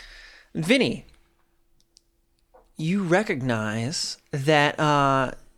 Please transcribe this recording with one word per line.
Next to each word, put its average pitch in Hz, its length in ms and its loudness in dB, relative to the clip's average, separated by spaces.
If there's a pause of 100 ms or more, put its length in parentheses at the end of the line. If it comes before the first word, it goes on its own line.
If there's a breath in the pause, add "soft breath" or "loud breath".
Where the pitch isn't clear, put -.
(520 loud breath)
Vinny, 175 520 0 (1700)
you 185 280 -2
recognize 127 1120 -2 (140)
that, 147 480 2
uh, 139 500 2 (280)